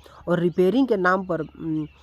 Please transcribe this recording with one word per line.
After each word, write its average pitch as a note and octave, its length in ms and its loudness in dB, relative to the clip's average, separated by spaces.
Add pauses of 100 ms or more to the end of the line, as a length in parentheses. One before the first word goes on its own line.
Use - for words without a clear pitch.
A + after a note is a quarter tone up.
(280)
और F3 100 0
रिपेयरिंग F#3 500 2
के A3+ 80 2
नाम F#3 300 0
पर, E3 140 -4
उम, D#3 460 -6 (160)